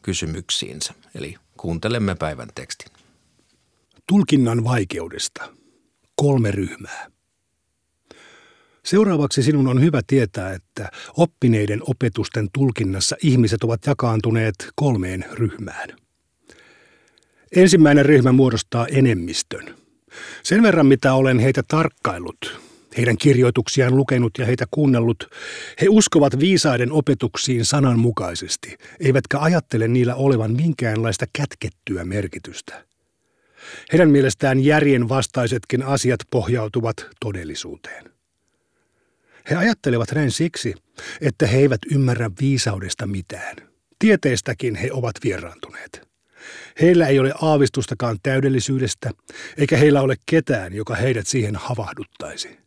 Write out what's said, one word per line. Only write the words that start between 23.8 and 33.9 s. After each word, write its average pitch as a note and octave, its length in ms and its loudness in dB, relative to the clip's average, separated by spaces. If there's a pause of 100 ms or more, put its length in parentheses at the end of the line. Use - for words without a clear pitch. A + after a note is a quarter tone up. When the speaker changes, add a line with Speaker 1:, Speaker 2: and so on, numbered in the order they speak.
Speaker 2:
lukenut B2+ 420 0
ja A2 80 -4
heitä B2 240 -2
kuunnellut, A#2+ 540 0 (560)
he - 80 2
uskovat C#3+ 520 4
viisaiden C3+ 520 2
opetuksiin B2+ 720 0
sananmukaisesti, A2+ 1120 -2 (240)
eivätkä C3+ 380 0
ajattele D3 500 0
niillä B2 260 0
olevan A#2+ 420 0
minkäänlaista A2+ 760 -2
kätkettyä G2+ 720 -10
merkitystä. - 800 -10 (1080)